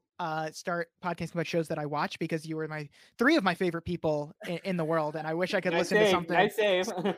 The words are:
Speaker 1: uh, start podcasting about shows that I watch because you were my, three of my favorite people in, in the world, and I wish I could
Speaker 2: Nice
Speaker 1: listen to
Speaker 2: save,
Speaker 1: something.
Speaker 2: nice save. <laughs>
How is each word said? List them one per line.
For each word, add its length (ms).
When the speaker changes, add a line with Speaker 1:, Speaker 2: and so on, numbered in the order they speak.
Speaker 1:
uh, 320
start 380
podcasting 300
about 140
shows 220
that 100
I 80
watch 320
because 260
you 120
were 100
my, 200
three 200
of 60
my 120
favorite 300
people 480
in, 180
in 120
the 80
world, 300
and 120
I 60
wish 220
I 60
could 120
Speaker 2:
Nice 180
Speaker 1:
listen 60
to 80
Speaker 2:
save, 60
Speaker 1:
something. 260
Speaker 2:
nice 180
save. 340
<laughs> 280